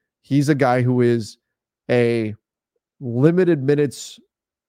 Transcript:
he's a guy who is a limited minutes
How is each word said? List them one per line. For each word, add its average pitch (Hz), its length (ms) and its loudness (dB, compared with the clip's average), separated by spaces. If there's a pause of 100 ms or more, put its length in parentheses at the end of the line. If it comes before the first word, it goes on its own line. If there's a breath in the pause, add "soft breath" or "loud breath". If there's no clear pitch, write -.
(220)
he's 139 260 0
a 156 60 4
guy 127 300 2
who 123 180 0
is 120 380 -2 (500)
a 117 460 0 (640)
limited 151 640 0
minutes 143 560 -4 (500)